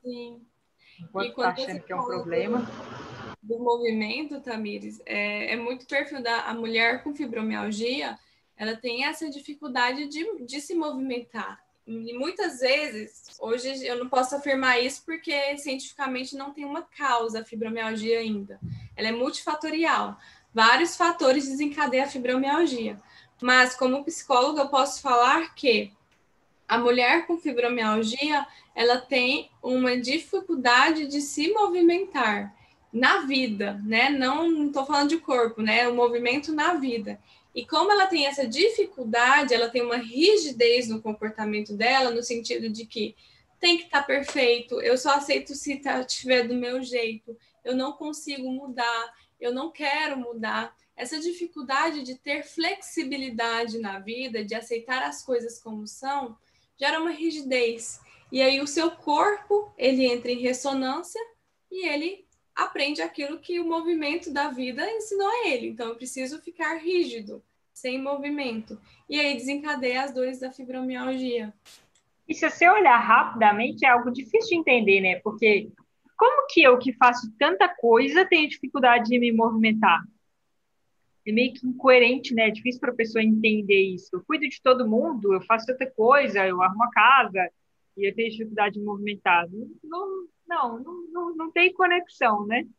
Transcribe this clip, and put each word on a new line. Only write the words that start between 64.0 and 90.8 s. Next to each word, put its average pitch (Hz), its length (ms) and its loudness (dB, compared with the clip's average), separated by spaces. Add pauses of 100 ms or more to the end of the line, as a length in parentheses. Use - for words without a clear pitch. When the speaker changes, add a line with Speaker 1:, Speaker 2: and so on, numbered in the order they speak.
Speaker 1:
da 285 180 -2
vida 254 400 -6
ensinou 415 360 -4
a 440 220 -2
ele. 226 200 -4
Então, 226 200 -8
eu - 80 -10
preciso 262 460 -10
ficar 330 360 -6
rígido, 277 640 -4 (300)
sem 254 280 -6
movimento. 277 800 -6 (300)
E 294 100 -2
aí 285 160 0
desencadeia 262 680 -4
as 277 100 -6
dores 254 280 -4
da 254 100 -8
fibromialgia. 254 1040 -6 (760)
Speaker 2:
E 311 60 -4
se 320 140 0
você 339 200 4
olhar 349 300 8
rapidamente, 226 840 4
é 269 40 8
algo 247 220 6
difícil 320 400 0
de 349 60 2
entender, 226 440 6
né? 185 200 0
Porque 214 500 2 (460)
como 539 320 4
que 330 140 6
eu 254 160 10
que 254 140 -2
faço 247 460 4
tanta 359 300 4
coisa 269 580 4
tenho 320 220 4
dificuldade 240 600 2
de 247 100 4
me 240 140 2
movimentar? 220 720 4 (1200)
É 214 60 -2
meio 254 220 2
que - 120 -8
incoerente, 254 680 6
né? 226 140 4
É - 20 4
difícil 247 300 -6
pra 247 120 0
pessoa 226 300 0
entender 214 580 4
isso. 185 320 -2
Eu 180 120 -6
cuido 302 240 -2
de - 140 -12
todo 254 260 4
mundo, 220 440 0
eu 185 100 2
faço 220 240 0
tanta 254 240 -4
coisa, 220 560 4
eu 180 160 0
arrumo 196 220 2
a 240 60 -2
casa, 214 600 6 (460)
e 196 120 0
eu 196 60 -4
tenho 220 160 -2
dificuldade 214 440 -2
de 208 100 -8
movimentar. 202 640 0 (360)
Não, 370 440 -8 (200)
não, 247 320 -4
não, 339 340 -14